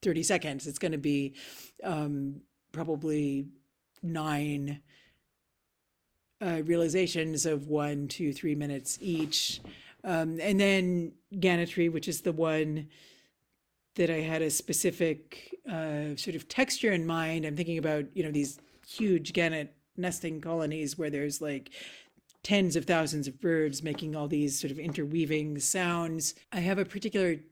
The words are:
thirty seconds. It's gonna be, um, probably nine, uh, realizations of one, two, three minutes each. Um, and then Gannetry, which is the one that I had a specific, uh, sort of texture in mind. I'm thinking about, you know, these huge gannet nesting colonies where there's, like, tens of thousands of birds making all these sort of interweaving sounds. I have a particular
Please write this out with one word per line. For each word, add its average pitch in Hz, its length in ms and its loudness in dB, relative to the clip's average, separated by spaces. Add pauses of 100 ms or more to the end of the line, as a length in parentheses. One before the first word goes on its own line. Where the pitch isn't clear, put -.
thirty 165 220 2
seconds. 151 420 0
It's 143 140 -8
gonna 160 180 0
be, 139 380 0 (480)
um, 143 560 -4 (320)
probably 151 720 -2 (560)
nine, 147 800 -2 (1600)
uh, 170 240 0
realizations 165 840 2
of 151 220 0
one, 147 400 0
two, 147 240 -2
three 147 220 0
minutes 143 460 -4
each. 160 600 -2 (440)
Um, 165 360 0
and 196 200 4
then 180 520 4 (200)
Gannetry, 170 580 4
which 160 180 -4
is 156 120 -4
the 165 120 0
one 156 560 0 (1040)
that 170 160 4
I 165 100 2
had 160 220 0
a 156 80 2
specific, - 1040 -2 (100)
uh, 156 500 -2
sort 165 200 -6
of 143 100 -10
texture 247 460 2
in 170 140 2
mind. 165 400 0
I'm 147 100 -4
thinking 165 220 -2
about, 151 340 0
you 185 100 -2
know, 156 80 -2
these 147 280 -2 (280)
huge 180 460 0
gannet 160 420 0 (220)
nesting 175 460 -4
colonies 156 560 -2
where 156 100 0
there's, 143 320 -2
like, 143 300 -6 (720)
tens 190 340 4
of 160 80 0
thousands 156 420 2
of 131 140 -10
birds 156 420 2
making 156 320 -4
all 147 140 -4
these 147 320 2
sort 139 100 -2
of 139 80 -6
interweaving 151 800 0
sounds. 170 760 0 (180)
I 190 80 -2
have 185 180 2
a 196 60 4
particular 190 520 0 (140)